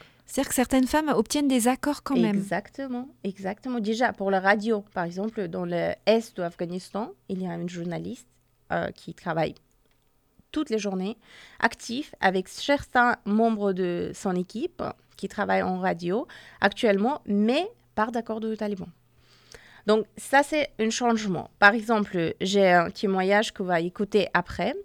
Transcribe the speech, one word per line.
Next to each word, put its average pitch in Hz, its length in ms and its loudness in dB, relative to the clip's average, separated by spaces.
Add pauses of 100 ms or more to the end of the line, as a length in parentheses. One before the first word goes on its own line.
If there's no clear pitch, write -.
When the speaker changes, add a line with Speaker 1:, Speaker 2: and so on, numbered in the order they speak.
(260)
Speaker 1:
C'est-à-dire - 240 -4
que - 40 -2
certaines 262 320 2
femmes 302 220 0
obtiennent 285 400 0
des 240 200 4
accords 277 340 -2
quand - 120 -4
même. 220 220 2
Speaker 2:
Exactement, 247 720 -6 (160)
exactement. 196 560 -6
Déjà, 220 320 0
pour 196 180 -2
la 190 100 2
radio, 208 520 2
par 180 120 -4
exemple, 190 440 -6
dans 180 160 -6
l'est 175 720 0
de 185 60 -6
l'Afghanistan, 180 720 -8 (180)
il 190 120 -6
y 185 40 -6
a 175 80 -6
une 170 160 -6
journaliste, 175 560 -10 (440)
euh, 170 200 -2
qui - 240 -16
travaille 160 400 -4 (1000)
toutes 302 180 -4
les 220 80 0
journées, 196 380 -4 (440)
actif - 600 -4
avec 190 280 2
certains 247 760 2
membres 208 480 2
de 175 420 -2
son 190 200 -4
équipe 214 480 -6 (340)
qui 190 120 -8
travaillent 190 340 -2
en 185 160 -4
radio 180 480 -2 (340)
actuellement, 208 680 2
mais 226 400 2 (280)
par 220 180 -2
d'accord 226 280 -6
de 220 140 -4
Taliban. 208 340 -6 (1000)
Donc 214 180 4 (120)
ça, - 260 4
c'est 302 260 0 (100)
un 220 120 2
changement. 220 680 0
Par 202 160 10
exemple, 208 680 0
j'ai 196 300 4
un 175 200 6
témoignage 196 640 2
qu'on - 120 -6
va 180 160 2
écouter 180 540 0
après. 175 400 0 (100)